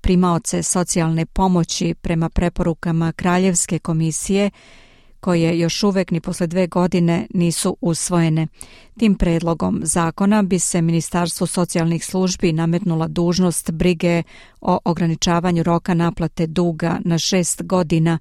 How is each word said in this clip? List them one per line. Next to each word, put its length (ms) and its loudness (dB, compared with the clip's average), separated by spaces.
primaoce 640 2
socijalne 640 0
pomoći 680 0
prema 340 -2
preporukama 840 0
Kraljevske 640 0
komisije, 720 0
koje 380 2
još 240 0
uvek 280 0
ni 100 0
posle 260 -4
dve 200 0
godine 680 2
nisu 460 0
usvojene. 640 0
Tim 160 4
predlogom 680 0
zakona 600 0
bi 160 0
se 240 0
Ministarstvu 640 0
socijalnih 580 -2
službi 480 0
nametnula 560 0
dužnost 640 0
brige 520 0
o 240 0
ograničavanju 800 0
roka 320 0
naplate 520 -2
duga 580 -2
na 140 2
šest 440 -2
godina 580 2